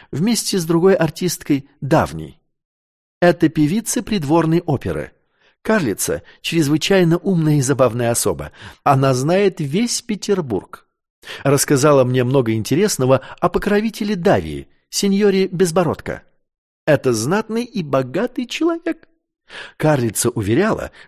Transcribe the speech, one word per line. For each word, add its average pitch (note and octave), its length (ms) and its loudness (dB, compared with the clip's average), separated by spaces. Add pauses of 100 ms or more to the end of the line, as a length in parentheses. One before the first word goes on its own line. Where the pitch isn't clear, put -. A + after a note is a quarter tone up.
вместе G3+ 480 -2
с F3 60 -2
другой E3+ 320 4
артисткой D#3 760 -2 (120)
Давней. E2 580 -2 (800)
Это F3 300 4
певица F3+ 520 -2
придворной E3 600 0
оперы. E2+ 500 -4 (520)
Карлица – B2+ 600 -2 (160)
чрезвычайно E3 760 2
умная D#3+ 400 2
и C#3+ 40 4
забавная A#2+ 480 2
особа. E2 440 -2 (320)
Она C3+ 280 4
знает F3+ 460 0
весь E3+ 420 -2
Петербург. F3+ 880 -6 (560)
Рассказала C#3 600 4
мне B2+ 180 0
много B2 300 2
интересного C3 680 0 (220)
о F3 80 0
покровителе G#3+ 680 -2
Давии, F#2 540 -2 (200)
сеньоре G3 580 2
Безбородко. E3 760 -2 (600)
Это C3 260 2
знатный G#3 540 -2
и F#3+ 180 -6
богатый D3 640 -4
человек. E4 640 -4 (680)
Карлица A#2+ 540 0
уверяла, A#2+ 640 -2 (160)